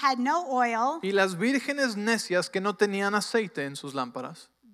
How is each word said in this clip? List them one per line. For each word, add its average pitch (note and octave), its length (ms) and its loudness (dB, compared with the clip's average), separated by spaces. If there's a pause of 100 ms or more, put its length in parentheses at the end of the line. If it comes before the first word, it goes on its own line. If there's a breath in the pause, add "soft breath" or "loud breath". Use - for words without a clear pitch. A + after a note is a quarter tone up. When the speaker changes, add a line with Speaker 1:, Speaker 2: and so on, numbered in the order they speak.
Speaker 1:
had C4+ 140 2
no D4+ 320 0
oil B3 520 2
Speaker 2:
Y G3 120 -2
las F#3+ 240 2
vírgenes C4+ 580 0
necias G#3 540 0
que - 100 -2
no G3+ 160 0
tenían G3+ 400 2
aceite G3+ 480 -2
en C#3 140 -6
sus C#3 160 -10
lámparas B2+ 560 -8 (240)